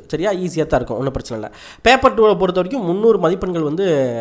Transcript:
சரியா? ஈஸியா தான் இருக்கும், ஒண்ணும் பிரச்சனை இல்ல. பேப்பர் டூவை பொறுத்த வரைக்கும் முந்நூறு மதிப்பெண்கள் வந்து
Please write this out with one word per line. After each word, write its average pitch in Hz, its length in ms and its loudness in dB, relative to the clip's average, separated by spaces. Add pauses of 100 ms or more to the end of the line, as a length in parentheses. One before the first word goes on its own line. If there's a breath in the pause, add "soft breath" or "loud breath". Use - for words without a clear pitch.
சரியா? 165 240 -4
ஈஸியா 180 360 -4
தான் 143 140 0
இருக்கும், 117 160 -6
ஒண்ணும் 131 160 -4
பிரச்சனை 110 320 -8
இல்ல. - 120 -14 (260 loud breath)
பேப்பர் 254 320 4
டூவை 214 240 4
பொறுத்த 185 240 0
வரைக்கும் 202 220 -6
முந்நூறு 202 340 2
மதிப்பெண்கள் 175 440 -2
வந்து 151 580 0